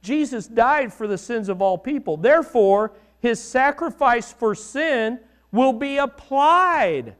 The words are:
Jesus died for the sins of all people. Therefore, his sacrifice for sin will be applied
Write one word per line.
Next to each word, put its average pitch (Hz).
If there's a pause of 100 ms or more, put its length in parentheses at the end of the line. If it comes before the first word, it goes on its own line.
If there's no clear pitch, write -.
Jesus 247
died 240
for 220
the 202
sins 220
of 185
all 190
people. 247
Therefore, 214 (260)
his 233
sacrifice 262
for 214
sin 247 (320)
will 254
be 277
applied 277